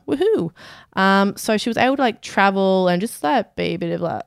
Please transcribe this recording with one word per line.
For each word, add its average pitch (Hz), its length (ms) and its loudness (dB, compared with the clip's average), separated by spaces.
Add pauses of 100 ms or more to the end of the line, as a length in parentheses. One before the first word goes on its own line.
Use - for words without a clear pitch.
woohoo. 277 420 0 (440)
Um, 196 420 2
so 220 200 -2
she 220 140 -2
was 220 80 -4
able 262 180 2
to, 277 60 -2
like, 233 180 -2
travel 190 680 2
and 175 120 2
just, - 220 -8
like, 285 340 -2
be 170 180 -4
a - 20 -6
bit 170 160 -6
of, 170 80 -4
like, 165 260 -4